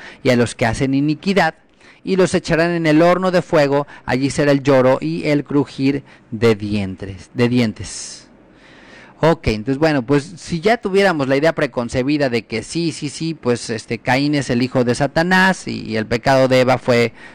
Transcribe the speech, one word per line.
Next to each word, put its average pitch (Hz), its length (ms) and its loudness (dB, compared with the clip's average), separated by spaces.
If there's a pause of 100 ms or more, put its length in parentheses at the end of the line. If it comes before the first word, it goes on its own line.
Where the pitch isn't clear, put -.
(220)
y 127 80 2
a 123 60 4
los 120 180 2
que - 100 -4
hacen 131 300 -2
iniquidad, 160 600 0 (480)
y 185 120 -2
los 185 160 4
echarán 165 380 0
en 170 160 -2
el 156 160 4
horno 180 300 4
de 180 100 2
fuego, 143 440 2 (200)
allí 131 240 -2
será 143 220 2
el 139 100 2
lloro 131 360 4
y 160 300 -6
el 147 160 0
crujir 139 600 -2 (260)
de 113 240 2
dientes, 98 800 -8
de 120 160 0
dientes.'" - 800 -4 (880)
Ok, 160 280 0
entonces, 110 300 -4
bueno, 151 240 2
pues 143 340 0
si - 240 -8
ya 214 180 0
tuviéramos 185 500 0
la 135 80 2
idea 156 180 2
preconcebida 135 760 -2
de 120 160 -2
que 110 160 -6
sí, 165 300 -4
sí, 147 180 -8
sí, 160 240 -6
pues, 120 360 -4
este, 113 280 -8
Caín 139 360 0
es 139 160 -2
el 120 120 -2
hijo 127 220 0
de 120 100 0
Satanás 180 720 0
y, 113 140 -8
y 110 140 -6
el 110 100 -2
pecado 131 420 2
de 127 120 4
Eva 127 180 2
fue, 120 340 2 (220)